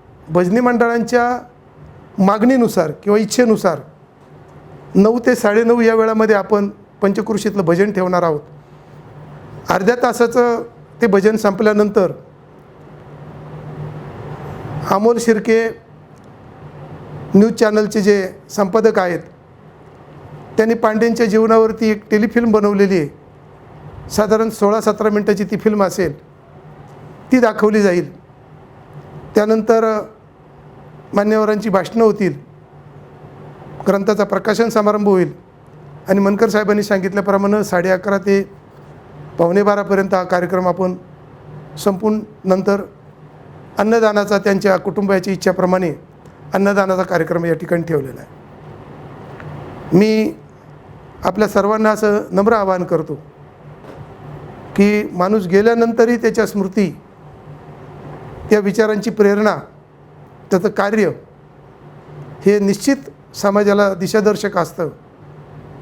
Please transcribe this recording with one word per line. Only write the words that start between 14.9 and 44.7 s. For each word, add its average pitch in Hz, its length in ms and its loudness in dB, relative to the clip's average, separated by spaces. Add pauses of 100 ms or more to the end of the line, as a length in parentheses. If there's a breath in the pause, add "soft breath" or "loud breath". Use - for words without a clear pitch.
अमोल 220 300 2
शिर्के 226 600 0 (1500)
न्यूज 214 180 6
चॅनलचे 214 480 0
जे 196 320 2 (180)
संपादक 214 480 2
आहेत, 175 220 -2 (1400)
त्यांनी 220 180 0
पांडेंच्या 226 520 0
जीवनावरती 220 640 2
एक 208 200 -6
टेलिफिल्म 226 400 2
बनवलेली 202 480 2
आहे. 147 240 -6 (880)
साधारण 214 400 0
सोळा 214 300 0
सतरा 214 300 0
मिनिटाची 208 340 0
ती 196 120 -4
फिल्म 208 280 0
असेल, 170 360 -4 (1120)
ती 254 80 4
दाखवली 214 420 2
जाईल. 175 340 0 (1200)
त्यानंतर 220 680 2 (1120)
मान्यवरांची 214 540 2
भाषणं 196 360 0
होतील, 208 280 2 (1500)
ग्रंथाचा 196 380 0
प्रकाशन 202 440 -2
समारंभ 208 400 0
होईल 180 240 2 (760)
आणि 196 120 4
मनकर 202 280 2
साहेबांनी 208 340 0
सांगितल्याप्रमाणे 202 800 0
साडे 185 260 0
अकरा 190 280 0
ते 196 240 0 (960)
पावणे 175 240 2
बारापर्यंत 196 520 0
हा 185 80 2
कार्यक्रम 180 460 -2
आपण 185 260 -2 (840)
संपून 214 420 -2 (240)
नंतर 190 380 0 (960)
अन्नदानाचा, 208 600 2
त्यांच्या 196 380 2